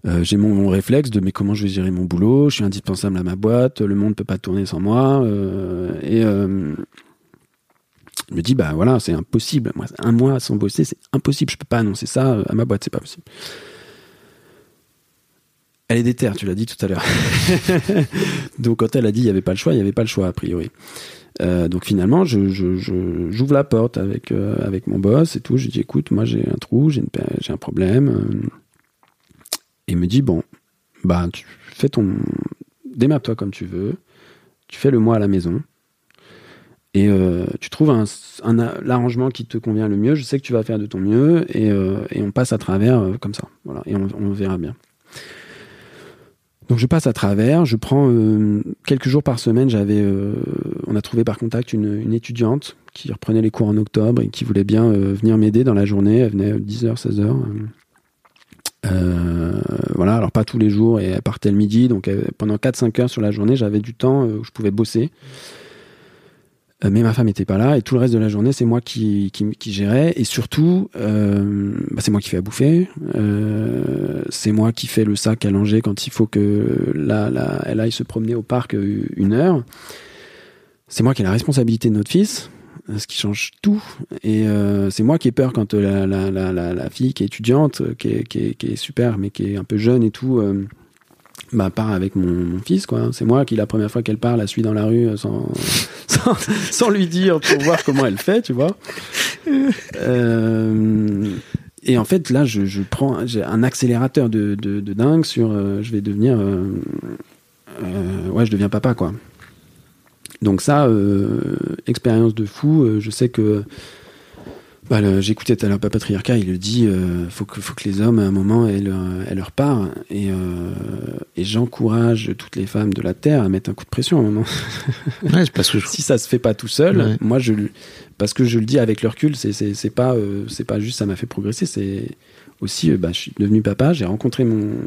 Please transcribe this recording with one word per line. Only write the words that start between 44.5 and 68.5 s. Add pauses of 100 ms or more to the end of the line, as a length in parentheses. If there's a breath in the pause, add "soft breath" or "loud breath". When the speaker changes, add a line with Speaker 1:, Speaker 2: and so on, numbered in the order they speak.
Speaker 1:
bien. » (1900 loud breath)
Donc
je
passe
à
travers,
je
prends,
euh, (260)
quelques
jours
par
semaine,
j'avais,
euh, (560)
on
a
trouvé
par
contact
une,
une
étudiante (160)
qui
reprenait
les
cours
en
octobre
et
qui
voulait
bien,
euh,
venir
m'aider
dans
la
journée.
Elle
venait
dix
heures,
seize
heures. (1500)
Euh, (340)
voilà,
alors
pas
tous
les
jours,
et
elle
partait
le
midi,
donc,
euh, (140)
pendant
quatre,
cinq
heures
sur
la
journée,
j'avais
du
temps,
euh,
où
je
pouvais
bosser. (1700 loud breath)
Euh,
mais
ma
femme
était
pas
là,
et
tout
le
reste
de
la
journée,